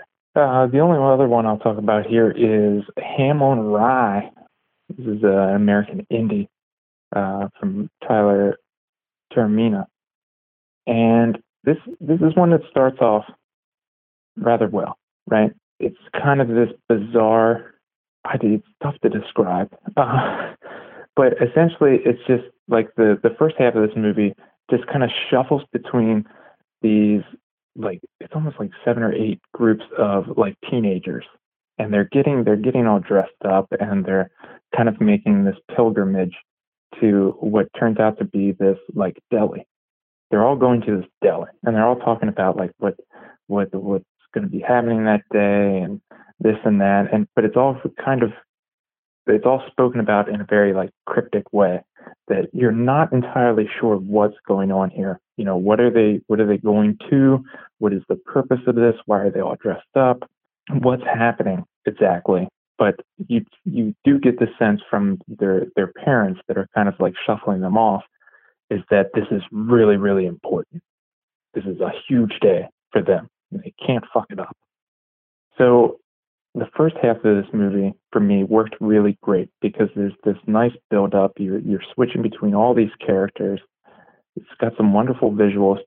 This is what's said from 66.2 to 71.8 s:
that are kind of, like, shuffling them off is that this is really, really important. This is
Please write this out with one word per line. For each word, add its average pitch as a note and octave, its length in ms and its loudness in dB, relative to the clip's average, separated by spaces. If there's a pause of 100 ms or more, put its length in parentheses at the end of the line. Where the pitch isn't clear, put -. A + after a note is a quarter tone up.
that - 100 -4
are G2 160 -6
kind G#2 140 0
of, F#2 100 -4
like, F#2 160 0 (120)
shuffling G#2 340 -2
them F#2 180 0
off A2 240 2 (680)
is G2+ 100 -4 (100)
that G2 240 2
this G#2 160 -2
is G2+ 120 -4 (100)
really, A2 440 4
really G2 300 0
important. - 560 -8 (720)
This G#2 100 -8
is F#2+ 160 -8